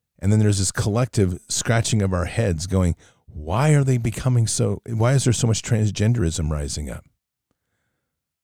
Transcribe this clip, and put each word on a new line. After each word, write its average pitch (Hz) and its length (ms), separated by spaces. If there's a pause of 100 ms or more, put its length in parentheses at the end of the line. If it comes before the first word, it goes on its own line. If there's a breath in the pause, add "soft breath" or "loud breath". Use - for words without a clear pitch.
(200)
And 101 120
then 110 80
there's 104 180
this 98 140
collective 104 760
scratching - 540
of 95 120
our 87 120
heads 92 420
going, 92 280 (300 soft breath)
"Why 92 440
are 147 140
they 131 140
becoming 113 500
so, 107 380
why 113 280
is 135 100
there 123 100
so 117 140
much 113 140
transgenderism 104 880
rising 73 380
up?" - 160 (1400)